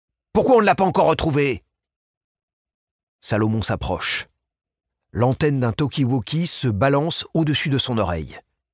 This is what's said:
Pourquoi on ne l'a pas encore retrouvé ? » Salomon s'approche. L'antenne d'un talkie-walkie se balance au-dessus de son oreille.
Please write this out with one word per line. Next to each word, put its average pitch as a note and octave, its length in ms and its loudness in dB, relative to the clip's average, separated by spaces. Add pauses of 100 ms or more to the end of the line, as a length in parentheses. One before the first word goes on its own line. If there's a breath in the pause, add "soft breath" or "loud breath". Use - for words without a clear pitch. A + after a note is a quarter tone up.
(340)
Pourquoi B3+ 240 6
on A3 40 6
ne G#3 40 2
l'a F#3+ 100 4
pas - 80 0
encore D3 220 2
retrouvé ? » C#3+ 580 0 (1600)
Salomon A2 400 0
s'approche. - 640 -4 (840)
L'antenne C3 460 0
d'un B2 120 0
talkie-walkie C#3 760 -2
se - 200 -4
balance C#3 640 0
au-dessus D#3 360 0
de C3+ 80 2
son A#2+ 200 -2
oreille. E2 420 -4 (340)